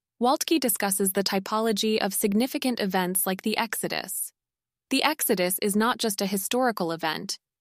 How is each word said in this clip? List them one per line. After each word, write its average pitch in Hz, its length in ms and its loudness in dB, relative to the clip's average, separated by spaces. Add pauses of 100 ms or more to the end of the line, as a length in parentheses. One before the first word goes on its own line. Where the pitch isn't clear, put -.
(220)
Waltke 294 380 4
discusses 202 540 0
the 202 100 2
typology 220 760 0
of 196 140 0
significant 240 680 0
events 185 460 0
like 190 160 -2
the 214 160 -2
Exodus. - 720 -4 (600)
The 269 120 2
Exodus 185 600 2
is 202 120 2
not 226 220 2
just 214 240 -2
a 202 60 0
historical 208 640 0
event, 165 460 -4 (240)